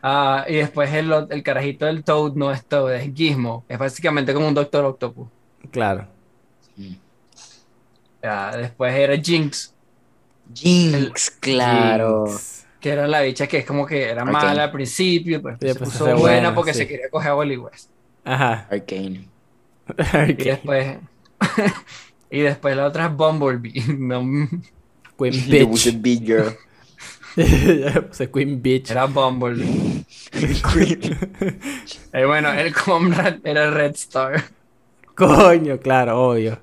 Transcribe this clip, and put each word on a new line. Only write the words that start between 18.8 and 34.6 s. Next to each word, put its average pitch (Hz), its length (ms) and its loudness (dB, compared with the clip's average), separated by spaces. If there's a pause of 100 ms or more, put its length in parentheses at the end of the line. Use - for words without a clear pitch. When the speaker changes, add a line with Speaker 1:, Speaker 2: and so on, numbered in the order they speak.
Speaker 2:
<laughs> - 380 -18
Arcane. 151 400 2
Speaker 1:
Y 135 60 -4
después, 135 520 -2 (440)
<laughs> - 880 -4
y 139 100 -2
después 143 360 0
la 139 100 0
otra 156 200 -2
es 160 100 -2
Bumblebee. 139 560 0 (160)
<laughs> 143 100 -2
No, 123 220 -4 (1000)
Speaker 2:
Queen 127 140 0
Speaker 3:
<laughs> 131 160 -2
Yo 139 220 8
puse 117 220 2
Speaker 2:
Bitch. 113 100 -4
Speaker 3:
Big 117 240 0
Girl. 110 300 2 (800)
Speaker 2:
<laughs> 147 580 4
Yo 160 140 0
puse 131 220 -8
Queen 139 320 -2
Bitch. 131 280 0
Speaker 1:
era 127 160 0
Bumblebee. 127 1000 -2 (280)
Speaker 3:
<laughs> - 0 -
Queen. - 880 0 (960)
Speaker 1:
Eh, 135 120 2
bueno, 147 280 2
el 151 220 -2
Comrade 175 720 2
era 151 260 0
Red 147 240 0
Star. 135 480 -4 (720)